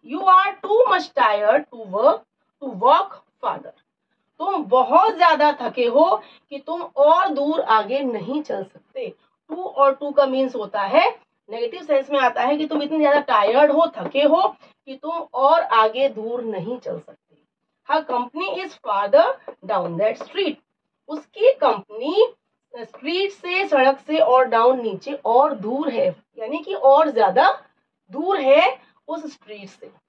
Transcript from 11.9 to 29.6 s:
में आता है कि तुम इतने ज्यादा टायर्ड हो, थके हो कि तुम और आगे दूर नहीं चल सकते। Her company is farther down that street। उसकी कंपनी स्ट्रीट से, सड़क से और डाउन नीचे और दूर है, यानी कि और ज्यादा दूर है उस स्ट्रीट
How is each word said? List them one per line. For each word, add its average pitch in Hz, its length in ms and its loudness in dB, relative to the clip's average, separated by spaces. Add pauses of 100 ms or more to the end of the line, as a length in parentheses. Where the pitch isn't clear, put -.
में 285 80 0
आता 247 240 0
है 269 140 0
कि 302 100 -4
तुम 302 160 -4
इतने 311 160 -4
ज्यादा 294 220 4 (100)
टायर्ड 240 420 4
हो, 320 140 2 (100)
थके 269 260 -4
हो 311 200 4 (460)
कि 269 60 -14
तुम 311 400 -10
और 277 260 4
आगे 247 480 0
दूर 226 360 -8
नहीं 214 340 -8
चल - 200 -12
सकते। - 220 -20 (680)
Her 311 180 0
company 294 580 -6
is 311 100 -14 (120)
farther 208 400 2 (400)
down 175 340 -4
that 220 220 -2
street। 359 340 -6 (520)
उसकी 349 520 0
कंपनी 269 720 -2 (420)
स्ट्रीट 339 580 -8
से, 359 360 -6
सड़क 269 380 2
से 311 120 -2
और 254 300 4
डाउन 247 340 2
नीचे 220 300 -8 (140)
और 269 280 4
दूर 240 340 -6
है, 226 180 -2 (320)
यानी 240 200 -8
कि 339 160 -10
और 285 380 4
ज्यादा 226 380 2 (600)
दूर 349 300 -4
है 302 380 4 (300)
उस 311 240 -10
स्ट्रीट 202 360 -20